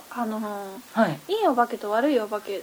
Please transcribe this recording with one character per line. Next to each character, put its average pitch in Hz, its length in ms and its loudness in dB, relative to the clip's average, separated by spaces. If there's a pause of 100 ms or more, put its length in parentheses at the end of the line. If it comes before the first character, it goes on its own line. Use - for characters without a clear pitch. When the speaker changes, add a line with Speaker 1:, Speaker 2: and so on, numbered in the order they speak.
Speaker 1:
あ 240 160 -4
の 214 140 -2
ー、 202 600 -6
Speaker 2:
は 208 100 6
い。 147 100 -4 (100)
Speaker 1:
い 427 140 0
い 381 40 6
お 277 80 4
化 240 120 4
け 233 100 -6
と 208 140 -6
悪 240 200 4
い 262 80 4
お 214 80 -2
化 208 140 -4
け 196 220 -8